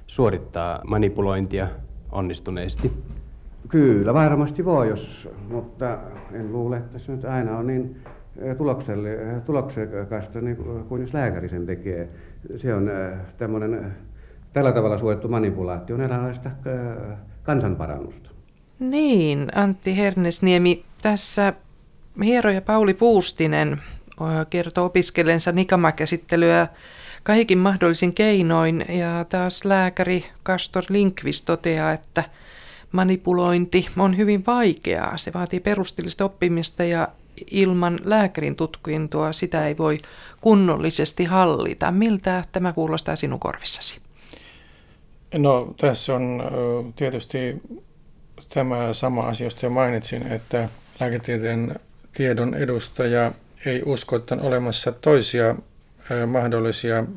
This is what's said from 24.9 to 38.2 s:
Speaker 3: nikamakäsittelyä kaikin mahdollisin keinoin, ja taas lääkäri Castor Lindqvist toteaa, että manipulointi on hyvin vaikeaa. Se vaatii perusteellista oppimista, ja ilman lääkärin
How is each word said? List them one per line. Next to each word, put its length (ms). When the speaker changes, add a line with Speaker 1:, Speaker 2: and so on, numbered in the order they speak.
Speaker 3:
nikamakäsittelyä 1160
kaikin 360
mahdollisin 560
keinoin, 720
ja 400
taas 360
lääkäri 600
Castor 440
Lindqvist 580
toteaa, 460
että 320
manipulointi 960
on 180
hyvin 300
vaikeaa. 680
Se 160
vaatii 280
perusteellista 640
oppimista, 600
ja 240
ilman 540
lääkärin 520